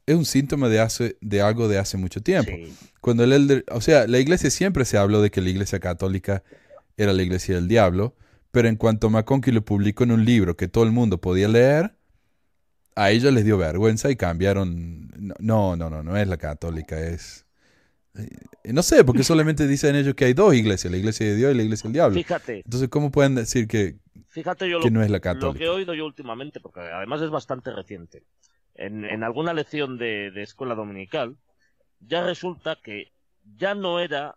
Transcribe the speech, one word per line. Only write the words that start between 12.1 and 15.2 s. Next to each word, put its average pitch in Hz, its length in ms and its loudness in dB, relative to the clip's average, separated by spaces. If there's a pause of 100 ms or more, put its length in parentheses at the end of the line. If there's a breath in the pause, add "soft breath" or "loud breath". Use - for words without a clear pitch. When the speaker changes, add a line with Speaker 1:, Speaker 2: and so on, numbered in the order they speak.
Speaker 1:
a 104 160 2
ellos 123 220 4
les 113 120 4
dio 107 140 4
vergüenza 107 520 0
y 127 60 0
cambiaron. 85 1000 -2
No, 95 240 -12